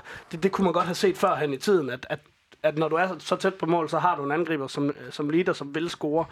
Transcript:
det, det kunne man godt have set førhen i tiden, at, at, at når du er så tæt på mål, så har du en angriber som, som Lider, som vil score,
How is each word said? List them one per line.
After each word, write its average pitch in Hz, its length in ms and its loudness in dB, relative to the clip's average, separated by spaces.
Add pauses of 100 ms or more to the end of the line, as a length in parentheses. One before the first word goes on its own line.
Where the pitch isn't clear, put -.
(320)
det, 165 100 -8
det 190 100 2
kunne 196 120 2
man 175 80 4
godt 175 140 2
have 180 80 -2
set 190 220 2
førhen 151 360 2
i 131 40 -4
tiden, 160 340 2
at, 127 200 -10
at, 147 80 -4 (440)
at 156 160 2
når 160 100 2
du 156 80 0
er 180 120 2 (100)
så - 180 0
tæt 185 180 0
på 170 120 -4
mål, 165 220 2
så 165 100 0
har 170 180 2
du 143 80 -4
en 139 80 -2
angriber 156 340 -2
som, 143 260 -2 (180)
som 147 200 -4
Lider, 175 220 2
som 143 220 -6
vil 165 160 -2
score, 156 420 -2